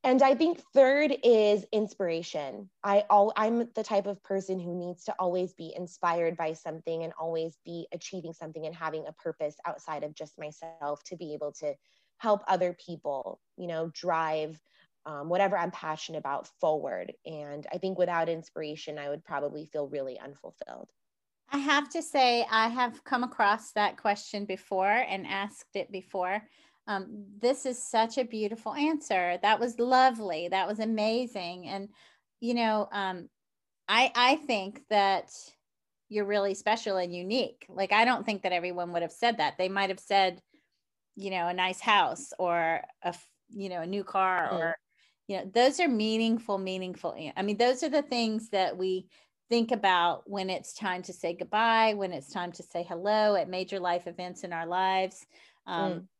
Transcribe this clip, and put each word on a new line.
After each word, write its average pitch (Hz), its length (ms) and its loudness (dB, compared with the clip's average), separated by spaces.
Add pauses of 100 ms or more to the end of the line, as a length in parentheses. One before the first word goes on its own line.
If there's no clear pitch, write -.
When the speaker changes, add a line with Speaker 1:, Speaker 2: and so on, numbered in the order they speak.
Speaker 1:
And 262 200 6
I 269 120 8
think 330 280 2 (100)
third 277 500 6
is 214 500 6
inspiration. 175 960 -4 (120)
I 202 280 4
al-, 208 260 8
I'm 233 380 2
the 220 80 -2
type 202 240 0
of 202 160 -6
person 190 360 -2
who 175 160 -6
needs 175 300 -8
to 214 140 -6
always 180 340 0
be 165 240 -12
inspired 170 640 -2
by 160 160 -4
something 165 480 -8
and 165 180 -8
always 165 460 -6
be 170 260 -10
achieving 165 400 -10
something 160 320 -12
and 160 100 -8
having 156 320 -6
a 156 60 -12
purpose 156 440 -6 (100)
outside 156 360 -8
of 151 120 -8
just - 240 -16
myself 151 680 -6
to 180 120 -10
be 156 180 -8
able 147 260 -4
to 147 140 -2 (420)
help 208 320 4
other 180 260 4 (100)
people, 147 560 -8 (180)
you 180 80 -8
know, 165 260 -4
drive, 156 680 -2 (460)
um, 151 240 -8
whatever 185 300 2
I'm 175 120 -2
passionate 156 480 -8
about 139 300 -6 (140)
forward. 143 500 -2 (140)
And 147 440 -10
I - 60 -8
think 190 220 -4
without 170 320 2
inspiration, 156 680 -8
I 143 120 -8
would 156 140 -8
probably 147 420 -6
feel 151 220 -4
really 135 300 -6
unfulfilled. - 720 -16 (600)
Speaker 2:
I 285 80 -2
have 285 320 2
to 330 120 -4
say, 247 480 2
I 220 180 4
have 240 360 -2
come 247 200 -2
across 220 480 0
that 208 260 0
question 202 480 -4
before 196 440 -2
and 208 360 0
asked 196 500 -8
it 196 160 -6
before. 190 500 -4 (440)
Um, 202 380 -8 (160)
this 269 260 0
is 247 160 -6
such 226 360 0
a 254 60 0
beautiful 220 500 -6
answer. 226 680 0
That 214 180 6
was 240 180 -2
lovely. 226 680 4
That 185 180 0
was 208 140 -4
amazing. 214 880 -2
And, 196 200 -8 (520)
you 240 140 -2
know, 220 380 2
um, 190 360 -4 (600)
I, 240 260 4
I 247 220 6
think 208 540 -4
that 196 400 4 (800)
you're 208 160 -2
really 202 300 2
special 214 420 0
and 175 180 -2
unique. 196 540 -4
Like, 190 240 -2
I 220 120 8
don't 240 220 2
think 208 160 -4
that 180 100 0
everyone 175 400 -2
would 170 100 0
have 165 100 -4
said 233 260 0
that. 151 180 0
They 185 120 0
might 196 220 0
have 190 100 -6
said, 190 400 2 (760)
you 196 140 -6
know, 180 180 -2
a 180 60 -2
nice 185 260 -2
house 185 580 4
or 175 180 2 (480)
a, 175 40 0
f-, - 200 -10 (220)
you 196 180 -8
know, 175 140 -6
a 165 40 -6
new 196 180 -4
car 185 460 2
Speaker 1:
Mm. 175 80 -2
Speaker 2:
or, 165 180 -2 (520)
you 196 80 -4
know, 185 180 -8
those 254 240 4
are 349 100 2
meaningful, 220 720 0
meaningful 185 540 -6
an-, 151 240 -10
I 190 60 -4
mean, 202 140 -2
those 247 280 2
are 311 40 0
the 285 140 2
things 226 480 -2
that 185 260 0
we 185 300 -2 (420)
think 233 220 2
about 185 580 2
when 196 220 -4
it's - 220 -6
time 185 300 -6
to 185 100 -14
say 175 220 -4
goodbye, 220 600 4
when 196 180 -4
it's 143 200 -12
time 175 200 -4
to 175 120 -16
say - 240 -6
hello 208 480 2
at 170 120 0
major 185 300 -4
life 175 300 -2
events 180 340 -12
in 175 100 -10
our 165 140 -6
lives. 190 580 0 (420)
Um, 180 260 -2
Speaker 1:
Mm. 180 140 -8 (140)